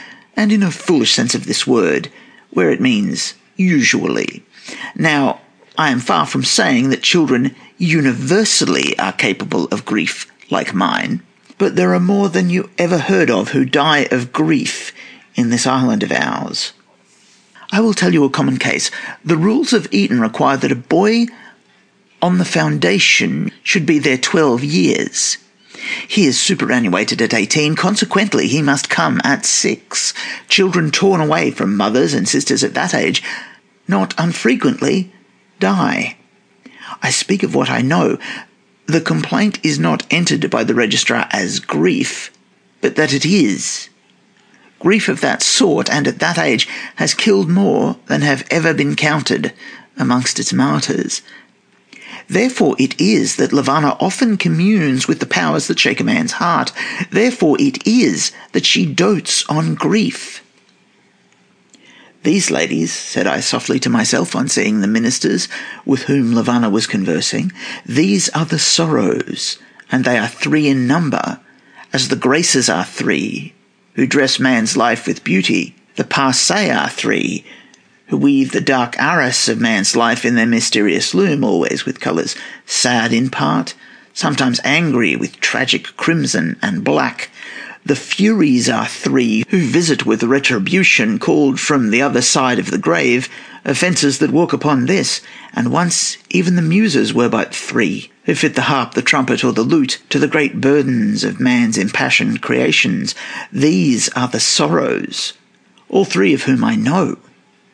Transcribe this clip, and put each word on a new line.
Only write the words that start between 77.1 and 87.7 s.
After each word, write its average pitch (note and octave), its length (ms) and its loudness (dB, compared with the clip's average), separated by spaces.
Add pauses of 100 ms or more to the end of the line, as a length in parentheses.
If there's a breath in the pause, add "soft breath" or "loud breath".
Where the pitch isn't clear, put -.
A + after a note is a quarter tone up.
who D3 100 -2
weave C#3 360 2
the C3+ 100 0
dark B2+ 360 0
arras C3+ 520 0
of A2+ 100 -2
man's A2 340 0
life A#2 300 2
in A#2+ 100 2
their A2+ 120 4
mysterious A2 640 0
loom, E3+ 320 2
always F#2 400 0
with - 160 -6
colours - 340 -4 (300 loud breath)
sad A#2 480 0
in B2 160 0
part, D3 460 -2 (400 loud breath)
sometimes C3 500 0
angry B2+ 500 0
with - 260 -6
tragic - 580 -2
crimson C#3+ 640 -2
and F#2+ 200 -4
black. C#3 480 -2 (540 loud breath)